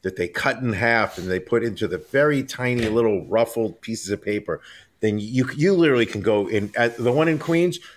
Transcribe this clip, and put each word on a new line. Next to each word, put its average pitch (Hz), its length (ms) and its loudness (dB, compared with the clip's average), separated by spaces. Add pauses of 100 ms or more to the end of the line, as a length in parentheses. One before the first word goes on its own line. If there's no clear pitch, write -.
That 95 120 -6
they 87 140 -4
cut 127 300 -2
in 123 140 -2
half 107 460 0
and 90 100 -8
they 92 120 -2
put 117 240 0
into 107 240 -4
the 87 100 -4
very 139 460 0
tiny 123 440 -2
little 107 380 2
ruffled 113 540 -2
pieces 113 300 -10
of 101 120 -4
paper. 101 380 -4 (400)
Then 107 180 0
you, 123 380 -2
you 175 160 2
literally 147 340 4
can 104 140 -6
go 101 260 2
in 104 300 -2
at 117 200 2
the 120 140 0
one 151 160 2
in 156 140 0
Queens, 165 400 0 (160)